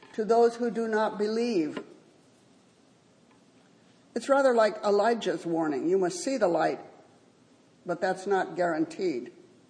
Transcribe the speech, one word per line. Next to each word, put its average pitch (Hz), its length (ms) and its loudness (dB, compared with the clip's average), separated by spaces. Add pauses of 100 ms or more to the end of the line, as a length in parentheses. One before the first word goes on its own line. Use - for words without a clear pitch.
(140)
to 220 100 -2
those 233 320 4
who 240 140 -2
do 226 160 -4
not 214 320 0
believe." 214 600 0 (2250)
It's - 140 -6
rather 269 260 4
like 214 300 2
Elijah's 202 600 0
warning, 160 420 -2
"You 185 80 2
must 180 240 0
see 269 160 -4
the 214 120 2
light," 160 320 0 (1080)
but 175 160 -4
that's 185 240 -4
not 190 280 0
guaranteed. 175 760 -2 (380)